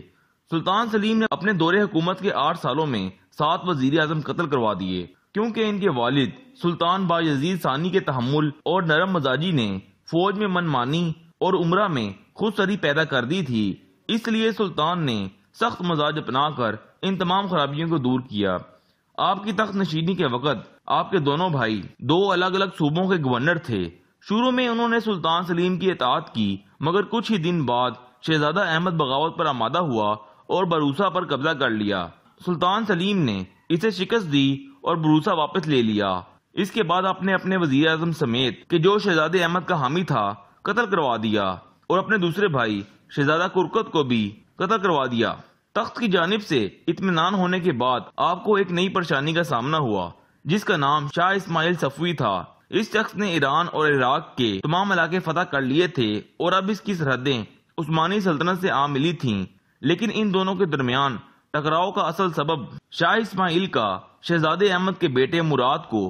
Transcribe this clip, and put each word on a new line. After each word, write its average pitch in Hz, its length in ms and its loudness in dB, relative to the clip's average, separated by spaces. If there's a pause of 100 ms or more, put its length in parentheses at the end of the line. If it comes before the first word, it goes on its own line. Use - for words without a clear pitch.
(500)
सुल्तान 185 380 0
सलीम 220 280 0
ने 220 160 2
अपने 202 220 -2
दौरे 175 260 2
हुकूमत 185 420 0
के 196 160 0
आठ 151 200 0
सालों 151 280 -2
में 98 260 -2 (200)
सात 160 340 -2
वजीर 147 340 2
आजम 156 220 0
कत्ल 139 240 -4
करवा 123 300 0
दिए 92 260 -4 (320)
क्योंकि 220 300 -2
इनके 202 320 0
वालिद 123 360 0 (300)
सुल्तान 175 440 0
बायजीद 165 540 0
सानी 151 300 -2
के 180 120 2
तहम्मुल 143 500 0 (140)
और 180 200 0
नरम 175 300 2
मजाजी 143 360 0
ने 123 160 2 (420)
फौज 190 280 0
में 208 100 0
मनमानी 165 560 0 (360)
और 185 160 2
उम्रा 180 340 2
में 110 240 -4 (220)
खुदसरी 202 420 0
पैदा 156 280 2
कर 131 200 0
दी 180 180 -2
थी। 117 200 0 (440)
इसलिए 220 460 0
सुल्तान 170 500 -2
ने 120 140 0 (360)
सख्त 226 300 -2
मजाज 156 340 0
अपनाकर 127 600 -2 (260)
इन 190 140 0
तमाम 185 300 0
खराबियों 151 420 0
को 165 100 2
दूर 127 240 2
किया। 101 340 0 (600)
आपकी 196 360 0
तख्त 196 220 -2
नशीनी 165 400 0
के 139 180 0
वक्त 123 340 -2 (220)
आपके 175 320 0
दोनों 151 300 0
भाई 110 300 0 (220)
दो 156 160 2 (100)
अलग 185 240 0
अलग 190 200 0
सूबों 165 340 0
के 185 120 2
गवर्नर 139 440 0
थे। 104 180 -2 (420)
शुरू 233 260 0
में 254 180 0
उन्होंने 233 320 0
सुल्तान 180 440 0
सलीम 180 340 0
की 185 120 2
इताअत 160 380 0
की, 101 360 -2 (180)
मगर 175 220 2
कुछ 214 260 -4
ही 220 100 2
दिन 165 260 0
बाद 120 300 0 (260)
शहजादा 156 400 0
अहमद 175 320 0
बगावत 151 440 0
पर 170 80 0
आमादा 131 360 0
हुआ 113 260 0 (420)
और 180 160 2
बरूसा 156 420 2
पर 175 180 -2
कब्जा 143 280 0
कर 131 180 0
लिया। 101 300 0 (380)
सुल्तान 180 440 0
सलीम 196 360 0
ने 101 260 0 (240)
इसे 170 220 2
शिकस्त 196 340 -2
दी 139 480 0 (100)
और 170 140 0
बरूसा 156 360 4
वापस 156 320 -2
ले 143 160 2
लिया। 104 300 2 (440)
इसके 202 280 -2
बाद 175 220 0
आपने 190 260 0
अपने 185 260 0
वजीर 151 300 2
आजम 160 260 0
समेत 127 560 -2
के 170 100 4
जो 196 180 4
शहजादे 175 420 2
अहमद 170 240 0
का 175 140 0
हामी 147 260 0
था 120 220 0 (400)
कत्ल 214 200 0
करवा 160 320 0
दिया 107 300 0 (420)
और 170 80 4
अपने 190 220 0
दूसरे 170 300 0
भाई 113 340 0 (260)
शहजादा 156 400 0
कुरकत 185 420 0
को 156 120 2
भी 123 180 0 (380)
कत्ल 190 180 0
करवा 170 300 0
दिया। 113 240 0 (420)
तख्त 226 260 -4
की 233 100 0
जानिब 180 340 2
से 135 180 0 (260)
इत्मीनान 175 480 0
होने 185 240 2
के 175 200 0
बाद 123 400 0
आपको 180 380 2
एक 196 140 0
नई 175 180 2
परेशानी 160 440 0
का 170 140 2
सामना 139 320 0
हुआ 98 320 -2 (320)
जिसका 196 340 0
नाम 143 320 0
शाह 175 240 2
इस्माइल 170 440 0
सफवी 156 380 -2
था। 101 400 -4 (160)
इस 214 200 -2
शख्स 214 240 -2
ने 202 180 -2
ईरान 151 340 2
और 151 200 0
इराक 143 440 2
के 123 160 2 (120)
तमाम 185 320 0
इलाके 170 280 2
फतह 165 260 -2
कर 139 160 -2
लिए 143 280 2
थे 131 160 0 (340)
और 170 120 2
अब 190 180 2
इसकी 202 240 -4
सरहदें 131 520 0 (320)
उस्मानी 165 420 0
सल्तनत 175 400 0
से 185 100 0
आ 135 180 2
मिली 147 260 0
थीं, 107 320 -2 (360)
लेकिन 175 300 0
इन 214 200 0
दोनों 190 240 0
के 190 100 2
दरमियान 135 520 0 (360)
टकराव 156 360 0
का 196 140 -2
असल 170 280 0
सबब 151 460 -4 (140)
शाह 170 240 2
इस्माइल 190 520 0
का 123 200 0 (340)
शहजादे 170 460 2
अहमद 185 300 0
के 170 120 0
बेटे 131 340 2
मुराद 143 460 0
को 107 200 0